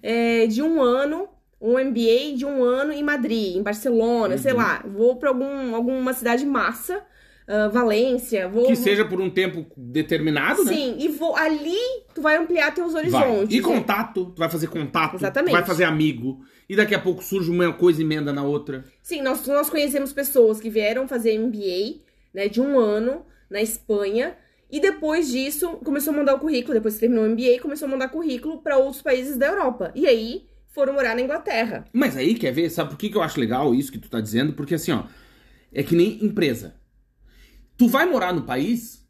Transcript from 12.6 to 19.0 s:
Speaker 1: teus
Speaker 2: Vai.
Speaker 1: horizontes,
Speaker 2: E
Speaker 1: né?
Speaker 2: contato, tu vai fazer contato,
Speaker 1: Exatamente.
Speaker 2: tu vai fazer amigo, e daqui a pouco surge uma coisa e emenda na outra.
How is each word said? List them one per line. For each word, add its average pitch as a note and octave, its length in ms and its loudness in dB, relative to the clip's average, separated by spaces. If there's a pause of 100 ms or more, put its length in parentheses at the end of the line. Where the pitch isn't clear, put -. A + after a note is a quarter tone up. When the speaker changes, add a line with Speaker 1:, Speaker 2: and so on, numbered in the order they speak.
Speaker 1:
teus E4+ 180 -2
Speaker 2:
Vai. D#4 100 -2
Speaker 1:
horizontes, A#3 520 2
Speaker 2:
E B3+ 60 6
Speaker 1:
né? - 20 -4
Speaker 2:
contato, G#3 640 0
tu F3+ 120 -18
vai E3 100 0
fazer E3 200 -4
contato, D#3 480 -2
Speaker 1:
Exatamente. A3+ 360 0
Speaker 2:
tu G3+ 40 6
vai F3 100 4
fazer F3+ 180 2
amigo, D3 580 0 (260)
e G3 60 -6
daqui G#3 200 4
a F#3 40 0
pouco F3 240 -2
surge F#3 280 -2
uma F3 220 2
coisa E3+ 280 4
e D#3+ 40 0
emenda D3+ 280 -2
na C#3+ 100 -4
outra. C#3+ 420 -4 (180)